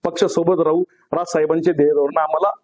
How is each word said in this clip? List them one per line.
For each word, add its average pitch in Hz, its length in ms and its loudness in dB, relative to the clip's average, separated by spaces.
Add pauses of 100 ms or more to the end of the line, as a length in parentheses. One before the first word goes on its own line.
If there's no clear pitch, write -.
पक्षासोबत 170 600 0
राहू, 160 200 0 (300)
राज 175 140 -4
साहेबांचे 165 440 0
ध्येय 147 180 2
धोरणं 147 320 0
आम्हाला 156 300 0 (120)